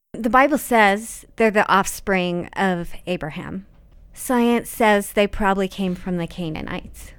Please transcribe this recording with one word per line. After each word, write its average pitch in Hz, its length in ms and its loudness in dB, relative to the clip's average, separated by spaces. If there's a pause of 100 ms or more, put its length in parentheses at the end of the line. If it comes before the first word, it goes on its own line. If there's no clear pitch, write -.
(140)
The 226 160 -2
Bible 269 280 4
says 214 680 2 (120)
they're 226 120 4
the 202 180 2
offspring 180 880 0
of 180 380 -2 (140)
Abraham. 180 580 -8 (480)
Science 240 560 0
says 208 440 2
they 208 140 4
probably 196 400 0
came 185 280 -4
from 180 220 -6
the 170 100 -4
Canaanites. - 920 -10